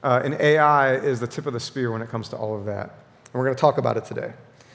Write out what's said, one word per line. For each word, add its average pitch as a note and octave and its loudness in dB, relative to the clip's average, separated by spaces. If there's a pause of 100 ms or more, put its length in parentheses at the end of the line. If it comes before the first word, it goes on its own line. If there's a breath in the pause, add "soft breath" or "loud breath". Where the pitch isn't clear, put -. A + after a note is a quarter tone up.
uh, C3 2
and C#3+ -2
A D3+ 4
I C#3+ 4
is C3 -2
the A#2+ -6
tip D3+ -10
of C#3 -4
the A#2 -6
spear A#2+ -4
when A2+ -6
it A#2 -12
comes A2+ -8
to - -10
all A2 -6
of G2+ -8
that. G2+ -8 (340)
And - -
we're B2+ 0
gonna C3 0
talk C#3+ 4
about A#2+ 0
it A2 -4
today. A#2+ -10 (400 soft breath)